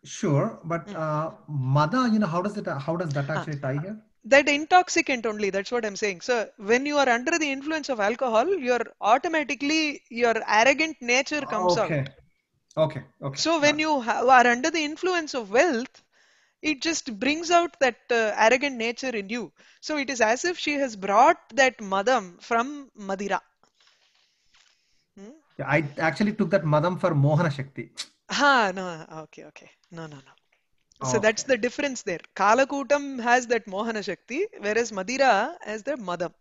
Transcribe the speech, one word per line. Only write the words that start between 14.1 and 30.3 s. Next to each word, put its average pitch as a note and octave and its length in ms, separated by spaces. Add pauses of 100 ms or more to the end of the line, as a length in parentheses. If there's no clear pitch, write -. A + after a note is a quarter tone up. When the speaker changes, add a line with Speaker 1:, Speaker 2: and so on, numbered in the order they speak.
Speaker 2:
are B3 200
under B3 240
the D#4+ 120
influence D#4+ 500
of A3+ 180
wealth, C4 520 (580)
It D4+ 200
just C#4 380
brings D4+ 320
out F4 280
that, B3 180 (140)
uh, A3+ 260
arrogant C4 400
nature A#3 380
in G3 140
you. A3+ 220 (300)
So D4+ 160
it C4+ 120
is B3 120
as A3+ 240
if F4 120
she D4+ 180
has C4+ 200
brought G#3 420 (180)
that B3+ 260
madam G3 580
from C4 580
Madira. G3 440 (1800)
Hmm? G3 140 (260)
Speaker 1:
Yeah, C3+ 120
I D3+ 140 (140)
actually F#3 360
took F#3+ 180
that G3 140
madam D#3 320
for F3 140
Mohana D3+ 400
Shakti. B2+ 400 (400)
Speaker 2:
Ha, A#3 420
no, F3+ 320 (180)
okay, D3+ 220
okay. - 240 (220)
No, E3 160
no, D3 100
no. - 160 (680)